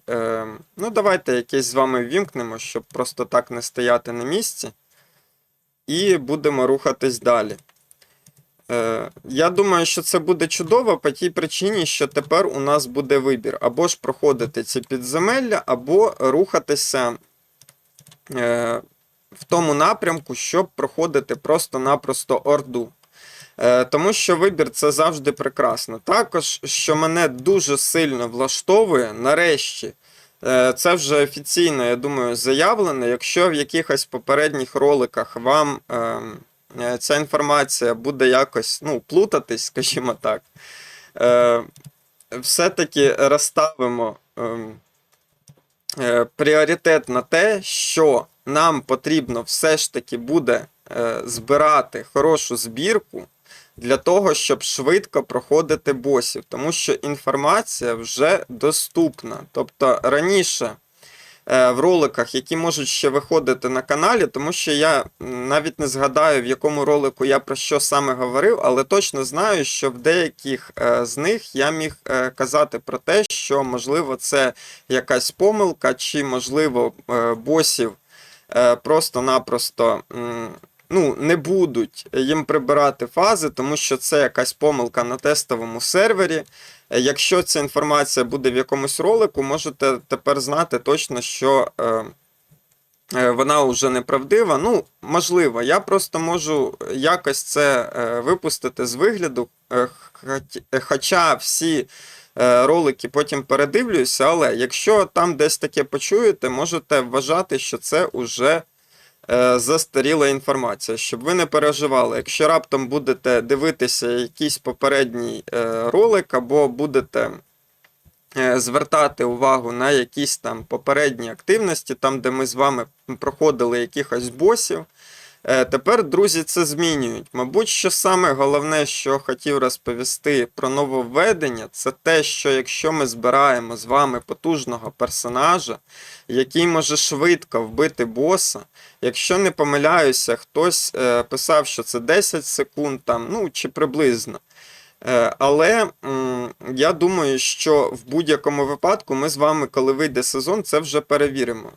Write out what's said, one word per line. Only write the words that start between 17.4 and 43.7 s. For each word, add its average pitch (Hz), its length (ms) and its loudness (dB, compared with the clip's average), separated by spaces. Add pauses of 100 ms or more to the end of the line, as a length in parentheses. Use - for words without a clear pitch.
е, 120 480 -2 (500)
в - 120 -20
тому 165 300 0
напрямку, 165 600 0
щоб 180 340 -2
проходити 139 680 -2
просто-напросто 139 1000 -2
орду. 139 560 -2 (680)
Е, 123 260 4
тому 165 280 0
що 185 240 0
вибір — 160 340 0
це 147 220 0
завжди 147 400 0
прекрасно. 120 720 -4
Також, - 600 -2
що 151 320 0
мене 160 320 0
дуже 139 500 0
сильно 135 500 -2
влаштовує, 131 840 2
нарешті, 139 800 0 (520)
е, 127 280 4
це 175 220 0
вже 147 280 0
офіційно, 147 640 0
я 120 120 2
думаю, 123 400 -4
заявлено. 139 720 0
Якщо 175 440 0
в 160 40 0
якихось 147 500 -2
попередніх 139 720 -2
роликах 135 600 0
вам, 139 520 0
ем, 117 480 -6 (440)
е, 120 180 -4
ця - 180 -2
інформація 143 800 0
буде 131 340 0
якось, 127 540 0
ну, 143 180 -4
плутатись, 156 640 0
скажімо 127 560 -4
так, 107 220 -4 (760)
е, 120 460 4 (800)
все-таки 156 800 2
розставимо, 131 960 0 (200)